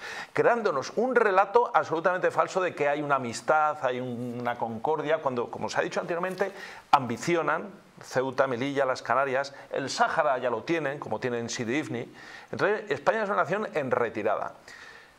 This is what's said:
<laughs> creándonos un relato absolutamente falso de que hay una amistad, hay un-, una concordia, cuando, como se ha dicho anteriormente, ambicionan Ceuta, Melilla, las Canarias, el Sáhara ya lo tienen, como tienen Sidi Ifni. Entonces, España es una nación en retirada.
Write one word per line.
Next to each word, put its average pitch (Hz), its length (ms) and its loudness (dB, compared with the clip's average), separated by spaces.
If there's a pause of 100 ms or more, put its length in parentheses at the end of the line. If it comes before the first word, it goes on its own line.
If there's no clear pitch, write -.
<laughs> - 320 -12
creándonos 180 640 2
un 240 200 0
relato 208 580 6
absolutamente 165 560 2
falso 175 320 2
de 156 140 0
que 147 120 2
hay 147 140 2
una 143 140 2
amistad, 147 640 2
hay 127 180 0
un-, 123 400 -6
una 120 160 -2
concordia, 143 640 -2
cuando, 127 320 -2
como 107 180 -6
se - 120 -2
ha - 40 2
dicho 180 160 -4
anteriormente, 185 520 -2 (400)
ambicionan 151 800 0 (320)
Ceuta, 135 440 0
Melilla, 135 380 0
las 127 160 -2
Canarias, 135 520 0 (180)
el 135 180 -2
Sáhara 156 480 2
ya 123 120 -2
lo 113 140 -2
tienen, 147 360 -2
como 107 200 -4
tienen 120 300 -2
Sidi 123 300 -2
Ifni. 123 300 -4 (400)
Entonces, 196 400 0
España 208 340 0
es 190 60 -2
una 196 100 2
nación 185 340 0
en 135 180 0
retirada. 107 640 0 (640)